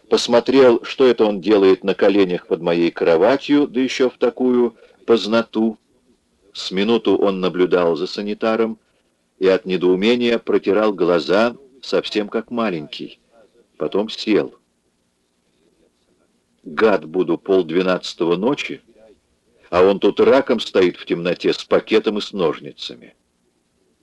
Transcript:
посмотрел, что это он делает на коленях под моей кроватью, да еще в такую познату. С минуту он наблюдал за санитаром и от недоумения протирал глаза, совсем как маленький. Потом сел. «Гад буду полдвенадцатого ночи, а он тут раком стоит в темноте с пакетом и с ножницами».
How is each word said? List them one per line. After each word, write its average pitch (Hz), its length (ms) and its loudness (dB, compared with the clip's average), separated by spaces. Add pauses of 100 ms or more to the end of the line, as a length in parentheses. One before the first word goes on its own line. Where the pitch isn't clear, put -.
посмотрел, 120 760 4
что - 200 0
это 117 200 2
он 104 160 -2
делает 95 420 4
на 95 100 -2
коленях 95 540 0
под 82 140 -4
моей 85 280 0
кроватью, 117 760 2
да 120 140 -4
еще 127 280 0
в - 80 -12
такую 123 600 0 (280)
познату. 113 720 0 (760)
С - 180 -12
минуту 104 460 0
он 98 240 -2
наблюдал 87 560 0
за 87 100 -6
санитаром 110 720 -4 (600)
и 92 80 0
от 92 180 2
недоумения 98 720 0
протирал 104 540 0
глаза, 92 640 0 (240)
совсем - 480 -4
как 113 200 -8
маленький. 92 680 -8 (560)
Потом 95 320 -4
сел. 92 480 -2 (2000)
«Гад 95 380 0
буду 80 340 -2
полдвенадцатого 87 1000 -2
ночи, 131 440 -6 (880)
а 90 140 2
он 98 160 4
тут 104 220 2
раком 120 400 2
стоит - 340 0
в - 100 -20
темноте 85 460 -2
с - 140 -6
пакетом 104 540 0
и - 20 -6
с - 100 -12
ножницами». 71 840 -8 (880)